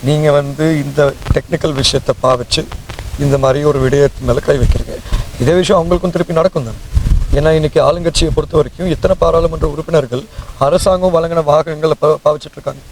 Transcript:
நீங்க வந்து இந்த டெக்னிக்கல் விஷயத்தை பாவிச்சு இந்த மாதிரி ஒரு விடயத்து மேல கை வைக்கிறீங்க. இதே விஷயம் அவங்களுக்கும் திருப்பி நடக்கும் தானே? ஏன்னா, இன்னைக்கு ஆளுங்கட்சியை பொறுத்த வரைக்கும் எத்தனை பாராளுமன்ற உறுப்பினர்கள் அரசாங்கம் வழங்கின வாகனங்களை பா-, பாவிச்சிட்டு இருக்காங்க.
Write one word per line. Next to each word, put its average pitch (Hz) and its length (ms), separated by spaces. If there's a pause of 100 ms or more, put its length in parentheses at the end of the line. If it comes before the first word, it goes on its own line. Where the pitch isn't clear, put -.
நீங்க 151 280
வந்து 143 540
இந்த 139 280 (200)
டெக்னிக்கல் 156 400
விஷயத்தை 135 500
பாவிச்சு 127 420 (540)
இந்த 143 180
மாதிரி 135 260
ஒரு 139 260
விடயத்து 139 300
மேல 123 200
கை 147 180
வைக்கிறீங்க. - 400 (420)
இதே 131 140
விஷயம் 180 300
அவங்களுக்கும் 175 280
திருப்பி 175 220
நடக்கும் 160 300
தானே? 113 140 (560)
ஏன்னா, 147 180
இன்னைக்கு 156 300
ஆளுங்கட்சியை 160 520
பொறுத்த - 240
வரைக்கும் 156 320
எத்தனை 180 300
பாராளுமன்ற 165 480
உறுப்பினர்கள் 143 560 (360)
அரசாங்கம் 180 560
வழங்கின 165 280
வாகனங்களை 151 580
பா-, 151 140 (100)
பாவிச்சிட்டு 151 260
இருக்காங்க. 139 280 (120)